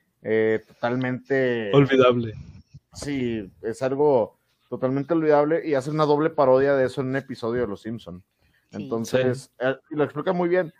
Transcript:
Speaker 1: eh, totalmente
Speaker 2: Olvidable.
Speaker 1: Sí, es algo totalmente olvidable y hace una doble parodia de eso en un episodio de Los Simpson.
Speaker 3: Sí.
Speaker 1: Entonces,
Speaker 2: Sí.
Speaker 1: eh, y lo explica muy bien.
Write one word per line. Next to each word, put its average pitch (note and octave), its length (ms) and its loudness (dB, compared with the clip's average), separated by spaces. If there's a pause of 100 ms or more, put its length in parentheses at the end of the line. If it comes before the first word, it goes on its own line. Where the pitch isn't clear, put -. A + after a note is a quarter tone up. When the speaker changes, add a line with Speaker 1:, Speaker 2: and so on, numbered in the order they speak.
(220)
Speaker 1:
eh, A2 440 2
totalmente B2+ 1080 -2
Speaker 2:
Olvidable. B2 640 4 (580)
Speaker 1:
Sí, A#2+ 580 -6 (100)
es A2 220 -8
algo C3+ 560 2 (280)
totalmente C3+ 460 -4
olvidable D#3 540 2
y D3 80 -2
hace C3+ 160 -4
una D#3 140 0
doble D3 260 2
parodia C3+ 420 4
de C3+ 120 2
eso C3 160 -6
en C3 60 -4
un C3+ 100 -4
episodio B2 440 -6
de A2+ 60 -2
Los G2 140 -10
Simpson. G2 420 -12 (480)
Speaker 3:
Sí. G#2 120 -10
Speaker 1:
Entonces, B2 600 -2
Speaker 2:
Sí. - 60 -20 (100)
Speaker 1:
eh, C3 160 -2 (160)
y D#3 40 -12
lo D3 80 0
explica D3 300 -4
muy F3 160 -2
bien. F3 300 0